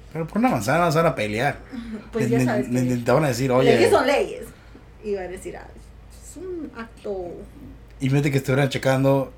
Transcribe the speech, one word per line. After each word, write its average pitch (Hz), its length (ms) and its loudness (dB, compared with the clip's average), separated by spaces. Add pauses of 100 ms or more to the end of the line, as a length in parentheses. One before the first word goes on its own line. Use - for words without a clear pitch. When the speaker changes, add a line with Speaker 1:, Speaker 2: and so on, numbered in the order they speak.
(120)
Speaker 1:
Pero 160 140 -6
por - 120 -10
una 247 120 4
manzana, 151 380 2
o 151 40 2
sea, 165 140 2
a 151 80 2
pelear. 113 460 -2 (520)
Speaker 2:
Pues 226 120 0
Speaker 1:
Le, - 80 0
Speaker 2:
ya 127 60 4
Speaker 1:
le, 127 60 4
Speaker 2:
sabes 247 240 0
Speaker 1:
le 123 120 0
Speaker 2:
que 127 80 0
Speaker 1:
intentaban 123 340 2
decir, 131 300 0
"Oye". 131 240 6
Speaker 2:
leyes - 140 4
son 302 160 6
leyes. 262 380 0 (600)
Iba 202 180 -4
a 175 60 -10
decir, 185 280 -12
"Ah, - 100 -16 (460)
es - 240 -20
un 339 400 -10
acto". 208 480 -10 (760)
Speaker 1:
Y 131 100 -2
fíjate 143 220 2
que 139 60 2
estuvieran 131 300 2
checando 135 680 2